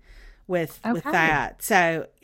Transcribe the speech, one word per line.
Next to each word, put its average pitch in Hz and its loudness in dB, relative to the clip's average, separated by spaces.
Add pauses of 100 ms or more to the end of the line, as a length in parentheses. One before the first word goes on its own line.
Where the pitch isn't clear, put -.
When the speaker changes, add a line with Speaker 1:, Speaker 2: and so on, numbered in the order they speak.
(460)
Speaker 1:
with, 170 -4 (120)
with 170 -4
Speaker 2:
Okay. 285 -6
Speaker 1:
that. 156 0
So 165 2 (160)